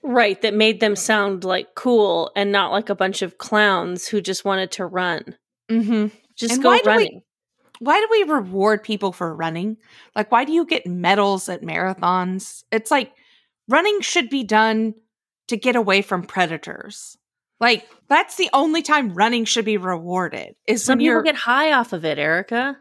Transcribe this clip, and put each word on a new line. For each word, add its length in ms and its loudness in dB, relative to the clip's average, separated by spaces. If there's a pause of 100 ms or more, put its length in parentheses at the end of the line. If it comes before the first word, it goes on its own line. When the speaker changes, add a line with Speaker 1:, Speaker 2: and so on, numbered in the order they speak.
Speaker 1:
Right, 400 0
that 120 0
made 260 2
them 160 2
sound, 480 0
like, 320 -4
cool 600 2
and 160 0
not 200 2
like 180 -2
a 60 -2
bunch 260 -2
of 160 -8
clowns 720 0
who 140 -2
just 240 -6
wanted 280 -2
to 120 -8
run. 500 -6 (340)
Speaker 2:
Mm-hmm. 380 2 (300)
Speaker 1:
Just 160 -4
Speaker 2:
And 100 -2
Speaker 1:
go 60 6
Speaker 2:
why 100 6
do 120 2
we 40 4
Speaker 1:
running. 260 0 (580)
Speaker 2:
why 200 2
do 100 0
we 140 4
reward 600 0
people 280 -4
for 240 -6
running? 400 -6 (400)
Like, 160 -2
why 140 4
do 80 -4
you 120 2
get 220 -4
medals 600 2
at 120 -8
marathons? 1080 -4
It's 180 -2
like, 220 0 (560)
running 320 2
should 300 -2
be 160 -4
done 480 2 (560)
to 80 -4
get 180 0
away 260 2
from 220 -4
predators. 960 -6 (420)
Like, 260 2 (220)
that's 300 0
the 160 -2
only 280 2
time 320 0
running 300 2
should 220 -2
be 120 0
rewarded, 760 -4 (100)
is 200 0
Speaker 1:
Some 80 4
Speaker 2:
when 60 4
Speaker 1:
people 60 2 (100)
Speaker 2:
you're 80 2
Speaker 1:
get 120 2
high 380 2
off 180 0
of 140 -6
it, 120 -2
Erica. 640 -2